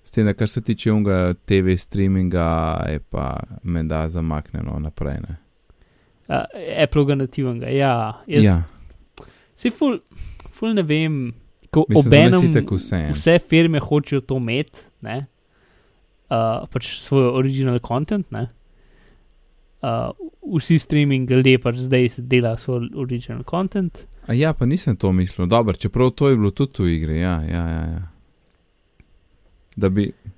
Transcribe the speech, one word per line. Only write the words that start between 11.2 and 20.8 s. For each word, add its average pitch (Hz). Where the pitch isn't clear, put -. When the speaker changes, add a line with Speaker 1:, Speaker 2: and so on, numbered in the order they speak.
Speaker 2:
ko 156
Speaker 1:
Mislim, 139
za 131
nas -
Speaker 2:
obenem 175
Speaker 1:
itak 143
vseeno. 80
Speaker 2:
vse 165
firme 160
hočejo 143
to 131
imeti, 127
ne. 120
A, 117
pač -
svoj 135
original 131
content, 151
ne. 113
A, 117
vsi 165
streaming 139